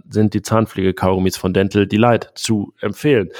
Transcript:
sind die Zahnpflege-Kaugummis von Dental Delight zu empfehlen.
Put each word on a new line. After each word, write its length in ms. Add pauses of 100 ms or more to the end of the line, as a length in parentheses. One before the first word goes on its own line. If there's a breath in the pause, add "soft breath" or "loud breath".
sind 260
die 80
Zahnpflege-Kaugummis 960
von 160
Dental 320
Delight 480
zu 460
empfehlen. 600